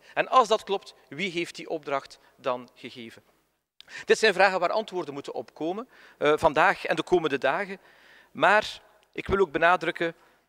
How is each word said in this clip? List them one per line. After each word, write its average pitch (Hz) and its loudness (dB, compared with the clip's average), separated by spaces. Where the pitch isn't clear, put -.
En - 0
als 247 4
dat 208 0
klopt, - -6
wie 175 -6
heeft 170 -8
die - -16
opdracht 147 -6
dan 127 -6
gegeven? 117 -18
Dit 226 4
zijn 220 4
vragen 185 4
waar 170 0
antwoorden 180 -4
moeten 139 -10
op 131 -10
komen, 185 -6
eh, 147 2
vandaag 160 2
en - -2
de 160 -4
komende 156 0
dagen. 175 -4
Maar 190 2
ik - -10
wil 196 0
ook 175 2
benadrukken, 165 2